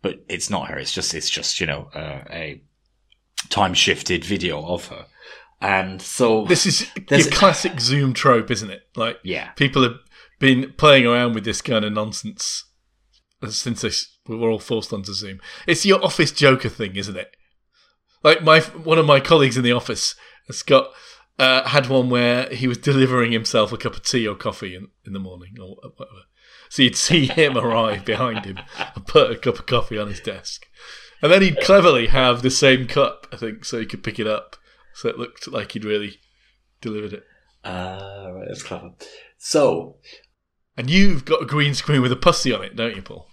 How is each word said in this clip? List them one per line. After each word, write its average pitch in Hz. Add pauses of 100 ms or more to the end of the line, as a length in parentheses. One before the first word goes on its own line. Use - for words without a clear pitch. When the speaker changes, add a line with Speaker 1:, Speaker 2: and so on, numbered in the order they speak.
Speaker 1:
but -
it's 92
not 90
her. -
It's -
just, 87
it's 76
just, -
you 92
know, 69
uh, 73
a 76 (880)
time 95
shifted 87
video 85
of 87
her. - (560)
And 95
so 110
Speaker 2:
This 175
is - (200)
Speaker 1:
there's 147
Speaker 2:
your 143
Speaker 1:
a -
Speaker 2:
classic 180
Zoom 131
trope, 117
isn't 107
it? 98 (120)
Like, 113
Speaker 1:
Yeah. 87
Speaker 2:
people 139
have 120 (440)
been 131
playing 139
around 120
with 110
this 110
kind 110
of 104
nonsense 107 (840)
since 113
they 117
s-, - (100)
we 110
were 113
all 110
forced 110
onto 101
Zoom. 95 (260)
It's 175
your 196
office 165
Joker 131
thing, 98
isn't 98
it? - (840)
Like, 165
my, 156
one 160
of 156
my 139
colleagues 139
in 127
the 120
office 117 (340)
has -
got, 180 (480)
uh, 131
had 139
one 127
where 123
he 127
was 123
delivering 127
himself 110
a 113
cup -
of -
tea 117
or 101
coffee 98
in, 98 (160)
in 98
the 98
morning 92
or 92 (260)
whatever. - (500)
So -
you'd 120
see 151
him 143
arrive 110
behind 110
him 95 (340)
and 98
put 131
a 110
cup 120
of -
coffee 113
on 104
his 98
desk. - (560)
And 151
then 190
he'd 180
cleverly 170
have 123
the 127
same 131
cup, -
I -
think, 110
so -
he 110
could -
pick -
it 107
up. 107 (360)
So -
it 117
looked -
like 113
he'd 107
really 104 (600)
delivered 104
it. 104 (400)
Speaker 1:
Ah, 95
right, 95
that's -
clever. 90 (460)
So 90 (800)
Speaker 2:
And 123
you've 185
got 160
a 147
green 143
screen 135
with 123
a 123
pussy 156
on 95
it, -
don't 113
you, 98
Paul? 95